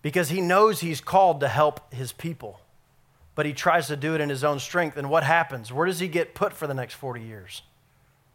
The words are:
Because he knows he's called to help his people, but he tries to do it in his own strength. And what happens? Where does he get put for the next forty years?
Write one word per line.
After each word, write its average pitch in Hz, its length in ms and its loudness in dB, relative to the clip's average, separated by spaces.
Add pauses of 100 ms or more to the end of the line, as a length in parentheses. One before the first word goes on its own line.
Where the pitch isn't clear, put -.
Because 156 260 0
he 180 120 -2
knows 190 400 4
he's 165 200 -4
called 180 400 4
to 139 80 2
help 147 440 0
his 123 200 -8
people, 117 480 -12 (720)
but 151 120 0
he 151 60 -4
tries 165 360 2
to 151 80 -4
do 156 180 -2
it 156 60 0
in 147 80 0
his 135 160 -4
own 143 160 0
strength. 165 360 -2
And 139 140 -6
what 156 140 4
happens? 139 480 0
Where 151 140 0
does 185 120 -2
he 180 100 -2
get 170 260 -2
put 196 180 -2
for - 140 -10
the 143 80 -6
next 127 200 -8
forty 120 280 -10
years? 104 400 -16 (720)